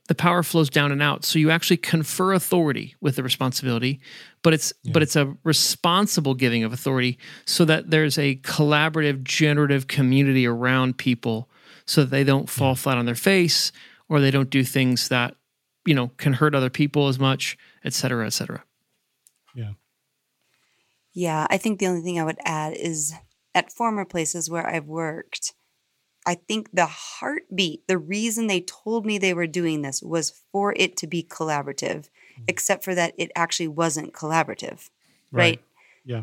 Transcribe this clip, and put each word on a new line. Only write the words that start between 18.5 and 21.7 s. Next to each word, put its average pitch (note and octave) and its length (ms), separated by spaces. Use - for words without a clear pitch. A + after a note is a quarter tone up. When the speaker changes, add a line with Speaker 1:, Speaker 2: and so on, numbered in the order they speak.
Speaker 2:
Yeah. A2 160
Speaker 3:
Yeah, D#3+ 360
I G3 80
think G3+ 220